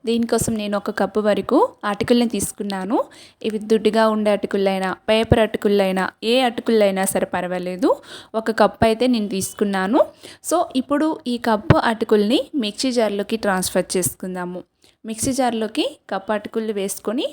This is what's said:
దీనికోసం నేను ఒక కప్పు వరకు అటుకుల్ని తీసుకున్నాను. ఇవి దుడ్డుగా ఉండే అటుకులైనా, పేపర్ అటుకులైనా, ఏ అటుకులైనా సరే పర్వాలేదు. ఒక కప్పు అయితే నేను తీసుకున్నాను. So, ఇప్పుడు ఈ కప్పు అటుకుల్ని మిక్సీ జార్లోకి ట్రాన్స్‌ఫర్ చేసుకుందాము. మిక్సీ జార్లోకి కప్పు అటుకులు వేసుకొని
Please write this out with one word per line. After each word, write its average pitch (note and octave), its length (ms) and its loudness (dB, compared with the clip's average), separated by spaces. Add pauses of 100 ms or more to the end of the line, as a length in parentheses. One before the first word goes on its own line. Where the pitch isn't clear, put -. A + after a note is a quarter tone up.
దీనికోసం A#3 520 0
నేను G#3 200 -4
ఒక G#3 180 -6
కప్పు G3 300 0
వరకు G3+ 300 2 (320)
అటుకుల్ని A#3+ 440 2
తీసుకున్నాను. G3 640 -4 (500)
ఇవి A3 120 -2 (120)
దుడ్డుగా A3 320 4 (120)
ఉండే G#3+ 220 2
అటుకులైనా, F#3+ 520 0 (220)
పేపర్ A3+ 340 4
అటుకులైనా, G3 600 2 (280)
ఏ - 20 4 (140)
అటుకులైనా G#3+ 640 2
సరే F#3 220 0
పర్వాలేదు. F3+ 560 -2 (500)
ఒక A3+ 100 -2 (100)
కప్పు G3+ 280 4
అయితే A3+ 260 2
నేను G#3 220 -2
తీసుకున్నాను. G3 680 0 (460)
So, D#4+ 100 2 (220)
ఇప్పుడు D4 280 0 (260)
ఈ - 20 -4 (100)
కప్పు A3 320 2 (120)
అటుకుల్ని A3 500 2 (240)
మిక్సీ G#3+ 340 -2
జార్లోకి G3+ 480 -2
ట్రాన్స్‌ఫర్ F#3 480 0
చేసుకుందాము. F3+ 680 -4 (500)
మిక్సీ A3+ 280 -4
జార్లోకి A#3 480 0 (260)
కప్పు G3+ 240 -4
అటుకులు A3 440 -6
వేసుకొని G#3+ 520 -4